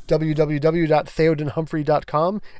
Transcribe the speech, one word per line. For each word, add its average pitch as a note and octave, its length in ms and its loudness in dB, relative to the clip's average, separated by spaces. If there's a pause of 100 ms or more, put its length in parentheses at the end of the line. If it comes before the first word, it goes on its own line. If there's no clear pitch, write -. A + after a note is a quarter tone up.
w D#3 280 0
w D3+ 260 0
w D#3+ 260 2
dot D3+ 200 2
theoden D#3 440 0
humphrey D#3+ 320 -4
dot D3 240 0
com, F3+ 340 -2 (200)